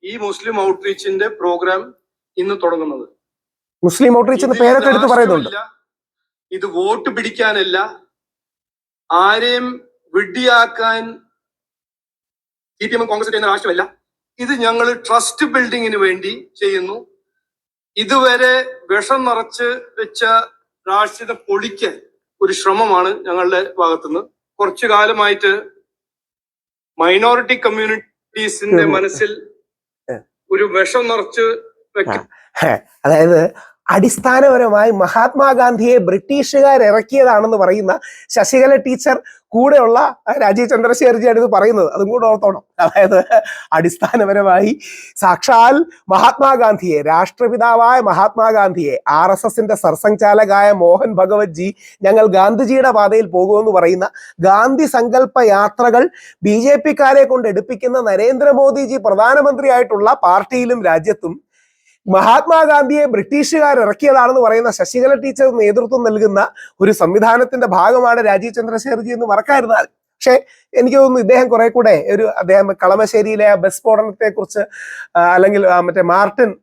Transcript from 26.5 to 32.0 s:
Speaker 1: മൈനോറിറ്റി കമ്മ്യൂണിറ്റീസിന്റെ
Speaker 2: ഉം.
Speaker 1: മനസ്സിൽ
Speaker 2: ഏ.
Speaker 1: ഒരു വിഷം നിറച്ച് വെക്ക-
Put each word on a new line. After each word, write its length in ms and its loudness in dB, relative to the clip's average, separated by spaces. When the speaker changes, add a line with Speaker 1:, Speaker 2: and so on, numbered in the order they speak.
Speaker 1:
മൈനോറിറ്റി 560 0
കമ്മ്യൂണിറ്റീസിന്റെ 1300 -4
Speaker 2:
ഉം. 80 0
Speaker 1:
മനസ്സിൽ 600 -4
Speaker 2:
ഏ. 60 -12
Speaker 1:
ഒരു 120 -2
വിഷം 440 -2
നിറച്ച് 340 -6
വെക്ക- 160 -4